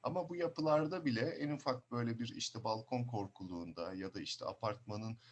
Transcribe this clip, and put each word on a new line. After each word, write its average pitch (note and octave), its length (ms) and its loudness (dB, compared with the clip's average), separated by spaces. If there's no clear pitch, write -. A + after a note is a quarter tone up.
Ama E3+ 260 0
bu F3+ 60 -4
yapılarda D#3+ 680 4
bile A#2 160 4
en D3 300 0
ufak B2+ 400 0
böyle A#2 280 2
bir A#2+ 160 -2
işte - 280 -6
balkon A2+ 400 0
korkuluğunda F2+ 880 -4
ya F#2+ 200 -6
da G2 80 -6
işte - 240 -6
apartmanın, G#2+ 720 -4